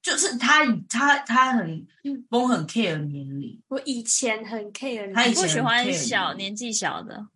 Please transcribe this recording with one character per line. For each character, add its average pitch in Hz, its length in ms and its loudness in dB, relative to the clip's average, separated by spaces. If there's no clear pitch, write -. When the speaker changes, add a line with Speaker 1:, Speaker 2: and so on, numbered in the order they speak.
Speaker 1:
就 349 160 -2
是 294 200 0
他， 294 280 6
他， 277 300 4
他 254 340 4
很， 165 340 -2
Speaker 2:
嗯。 277 260 -8
Speaker 1:
崩 247 180 2
很 185 200 0
care 185 380 0
年 139 340 -8
龄。 - 280 -10
Speaker 2:
我 262 180 -6
以 240 180 -4
前 220 420 0
很 208 280 -8
care 233 320 -6
年 - 20 -8
龄。 196 60 -8
Speaker 1:
他 240 140 4
以 233 60 4
前 370 100 2
很 - 60 2
care 233 340 2
年 - 20 0
龄。 262 80 0
Speaker 3:
不 - 0 -
喜 - 0 -
欢 - 0 -
小， 190 400 0
年 196 220 -8
纪 233 180 -6
小 165 280 -2
的。 - 340 -14